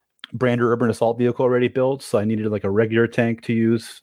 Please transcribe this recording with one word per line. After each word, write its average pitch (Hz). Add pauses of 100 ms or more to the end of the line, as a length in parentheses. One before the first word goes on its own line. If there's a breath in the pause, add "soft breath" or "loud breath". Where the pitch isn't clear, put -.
(320)
Brander 120
Urban 117
Assault 113
vehicle 120
already 123
built, 131
so -
I 101
needed, 107
like, 104
a 101
regular 113
tank 117
to -
use, 113